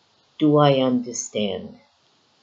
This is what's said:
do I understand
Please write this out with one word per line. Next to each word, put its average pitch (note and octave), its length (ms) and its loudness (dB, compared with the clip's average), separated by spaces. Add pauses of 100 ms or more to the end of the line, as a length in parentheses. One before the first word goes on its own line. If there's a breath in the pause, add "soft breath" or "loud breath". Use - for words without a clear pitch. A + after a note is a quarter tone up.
(380)
do D3+ 200 2
I C#3 220 4
understand A#2+ 960 -6 (640)